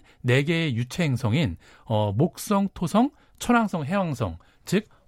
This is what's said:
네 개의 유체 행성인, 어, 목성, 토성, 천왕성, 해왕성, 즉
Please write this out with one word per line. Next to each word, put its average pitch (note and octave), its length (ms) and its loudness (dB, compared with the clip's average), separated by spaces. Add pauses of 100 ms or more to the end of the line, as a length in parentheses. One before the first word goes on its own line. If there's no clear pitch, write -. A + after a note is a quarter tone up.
(200)
네 C3 240 2
개의 D#3+ 320 -2
유체 B2+ 260 -4
행성인, B2 540 0 (300)
어, G#2+ 260 0
목성, F#3 600 0
토성, G#3+ 380 2 (300)
천왕성, G#3+ 440 0
해왕성, C3 540 -2 (260)
즉 G#3 220 0 (220)